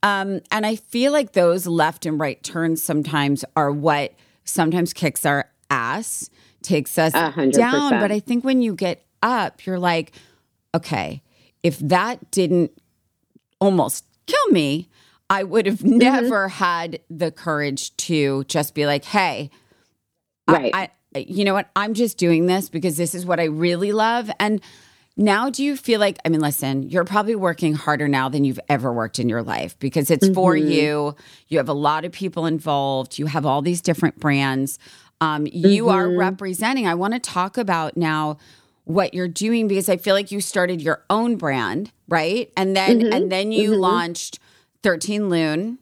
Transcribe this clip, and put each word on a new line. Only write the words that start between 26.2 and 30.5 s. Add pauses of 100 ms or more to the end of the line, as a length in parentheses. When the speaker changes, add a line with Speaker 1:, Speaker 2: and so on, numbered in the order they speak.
Speaker 1:
I
mean,
listen,
you're
probably
working
harder
now
than
you've
ever
worked
in
your
life
because
it's
for